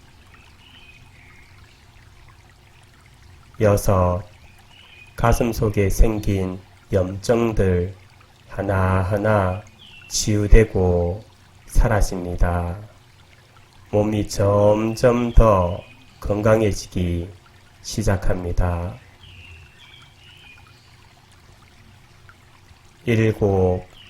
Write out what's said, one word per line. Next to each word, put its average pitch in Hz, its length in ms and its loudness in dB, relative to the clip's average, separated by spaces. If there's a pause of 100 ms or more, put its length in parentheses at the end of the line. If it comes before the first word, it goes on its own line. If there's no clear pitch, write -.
(3500)
여섯, 95 600 2 (920)
가슴 117 380 0
속에 101 360 -2
생긴 98 720 0 (320)
염증들 98 1040 0 (540)
하나하나 95 1120 -2 (460)
치유되고 101 1120 2 (420)
사라집니다. 90 1120 -2 (1120)
몸이 107 360 0
점점 110 1040 0
더 98 480 4 (380)
건강해지기 95 1120 -2 (520)
시작합니다. 90 1120 -2 (4000)
일곱, 98 800 0 (240)